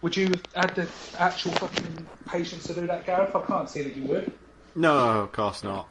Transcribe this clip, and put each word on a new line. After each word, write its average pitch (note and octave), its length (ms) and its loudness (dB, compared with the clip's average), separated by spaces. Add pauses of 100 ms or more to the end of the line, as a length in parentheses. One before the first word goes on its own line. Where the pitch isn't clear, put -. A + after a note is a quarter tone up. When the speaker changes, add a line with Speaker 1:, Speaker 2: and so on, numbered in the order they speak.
Speaker 1:
Would E3+ 140 0
you F#3+ 120 4
have F3+ 140 0 (120)
had F#3 220 0
the F3 120 0 (300)
actual F3+ 340 0
fucking E3+ 540 -4 (220)
patience E3+ 400 -4
to E3+ 60 -4
do F3 120 -2
that, E3+ 200 -2
Gareth? F#3+ 280 2
I F#3+ 80 4
can't F3 260 -2
see D3 140 -4
that C3+ 140 -4
you C3+ 80 -6
would. E3 280 0 (420)
Speaker 2:
No, C3+ 480 6
of G2 100 -6
course G#2 320 -2
not. G2 260 -6